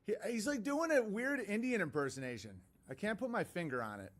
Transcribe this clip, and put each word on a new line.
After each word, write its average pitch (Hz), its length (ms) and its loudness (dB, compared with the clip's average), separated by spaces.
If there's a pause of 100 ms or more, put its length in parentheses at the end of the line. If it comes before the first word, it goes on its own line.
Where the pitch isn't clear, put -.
he, 202 80 0 (160)
he's, 226 180 0
like, 277 160 0
doing 302 280 2
a 269 120 8
weird 240 440 0
Indian 226 340 2
impersonation. 131 680 -2 (380)
I - 40 -10
can't 214 260 -2
put 254 100 -2
my 233 140 0
finger 147 400 -2
on 104 160 -6
it, 95 200 -10